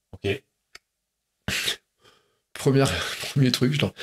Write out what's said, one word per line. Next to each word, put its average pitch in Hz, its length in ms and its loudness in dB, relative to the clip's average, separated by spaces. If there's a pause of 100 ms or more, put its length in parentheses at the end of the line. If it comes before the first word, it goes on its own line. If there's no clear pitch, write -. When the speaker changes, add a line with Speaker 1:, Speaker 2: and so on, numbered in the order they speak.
(140)
Speaker 1:
Ok. - 280 -4 (2000)
Speaker 2:
Première, 135 380 2
<laughs> - 400 -6
premier 131 200 4
truc, 131 220 2
je 143 80 0
leur, 101 220 -2